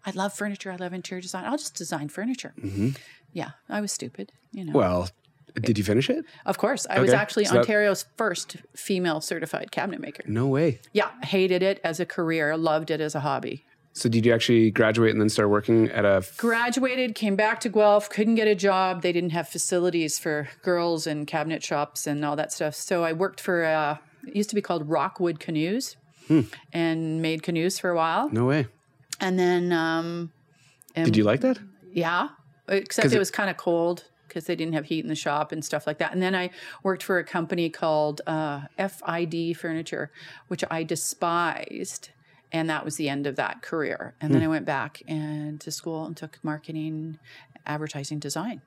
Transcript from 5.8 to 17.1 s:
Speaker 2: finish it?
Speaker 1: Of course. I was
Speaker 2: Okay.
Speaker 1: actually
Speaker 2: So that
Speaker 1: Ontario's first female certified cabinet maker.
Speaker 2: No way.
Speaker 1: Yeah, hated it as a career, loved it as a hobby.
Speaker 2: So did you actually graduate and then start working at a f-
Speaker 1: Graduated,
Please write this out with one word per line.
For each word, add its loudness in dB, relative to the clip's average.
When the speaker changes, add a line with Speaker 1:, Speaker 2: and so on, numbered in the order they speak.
Speaker 2:
finish 2
it? 0
Speaker 1:
Of 0
course. 0
I 2
was 4
Speaker 2:
Okay. 8
Speaker 1:
actually 0
Speaker 2:
So 0
that 8
Speaker 1:
Ontario's 2
first -2
female 0
certified -6
cabinet -4
maker. -12
Speaker 2:
No 0
way. 2
Speaker 1:
Yeah, 2
hated 2
it 0
as -2
a 0
career, 0
loved 2
it 0
as -2
a -2
hobby. -4
Speaker 2:
So 0
did 4
you 8
actually 6
graduate 4
and 2
then 4
start 2
working 4
at 0
a 6
f- -18
Speaker 1:
Graduated, 0